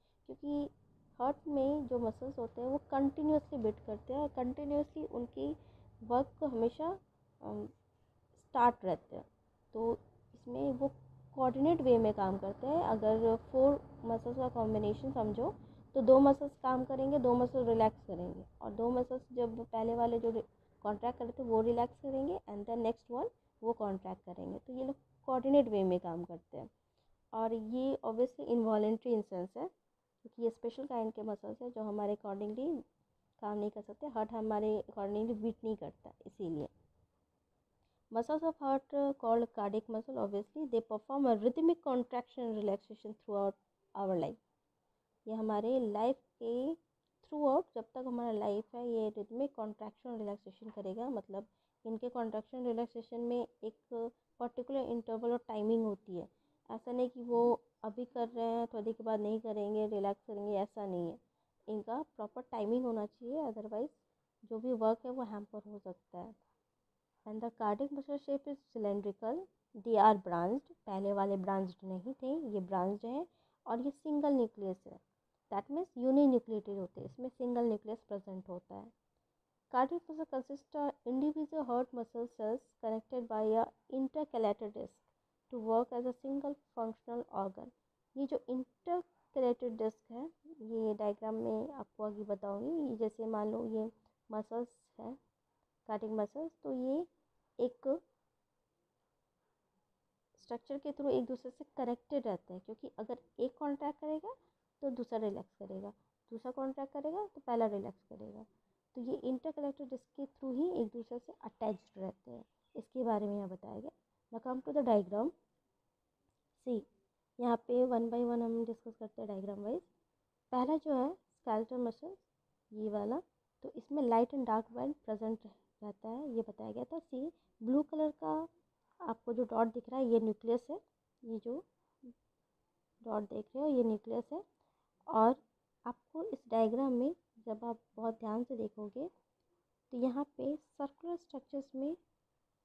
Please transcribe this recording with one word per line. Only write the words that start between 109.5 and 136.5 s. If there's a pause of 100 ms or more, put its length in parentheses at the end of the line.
डिस्क (140)
के
through
ही
एक
दूसरे
से
attached (160)
रहते
हैं, (320)
इसके
बारे
में
यहाँ
बताया
गया। (440)
Now
come
to
the
diagram। (1400)
See, (600)
यहाँ
पे
one
by
one
हम
discuss
करते
हैं
diagram
wise। (680)
पहला
जो
है
skeletal
मसल, (560)
ये
वाला, (420)
तो
इसमें
light
and
dark
band
present
रह-,
रहता
है,
ये
बताया
गया
था।
See, (320)
ब्लू
कलर
का (520)
आपको
जो
डॉट
दिख
रहा
है,
ये
न्यूक्लियस
है, (440)
ये
जो (1400)
डॉट
देख
रहे
हो,
ये
न्यूक्लियस
है। (640)
और (500)
आपको
इस
डायग्राम